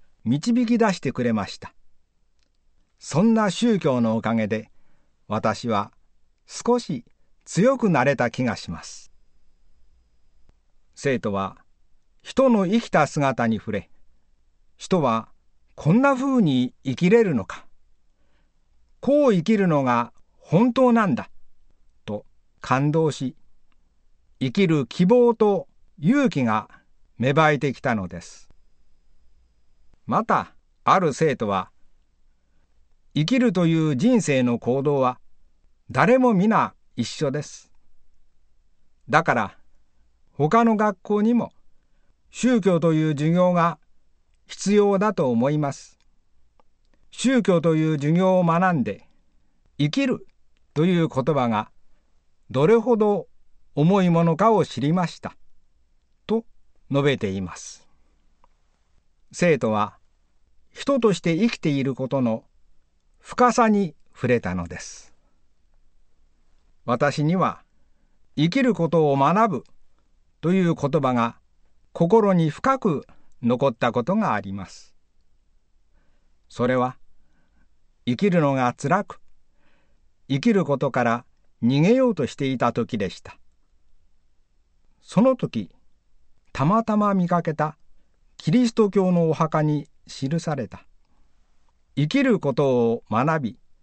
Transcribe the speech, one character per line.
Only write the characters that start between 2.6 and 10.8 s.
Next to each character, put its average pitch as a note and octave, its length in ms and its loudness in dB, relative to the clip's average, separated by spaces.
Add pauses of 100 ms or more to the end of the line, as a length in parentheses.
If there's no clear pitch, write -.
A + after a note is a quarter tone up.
そ - 240 -2
ん A3+ 120 4
な G#3+ 160 0
宗 A3 280 0
教 C3 220 0
の A2+ 160 0
お A2 60 -4
か A2 120 -2
げ A2 120 -2
で、 A2 240 -6 (580)
私 A2 400 -4
は G#2 240 -2 (540)
少 - 320 -2
し C#3 260 -8 (400)
強 B3 320 0
く A3+ 140 0
な C3+ 140 2
れ C#3 120 2
た A#2+ 140 0
気 - 140 -6
が G#2+ 120 -2
し - 140 -14
ま D#2+ 140 -12
す。」 - 280 -20 (1800)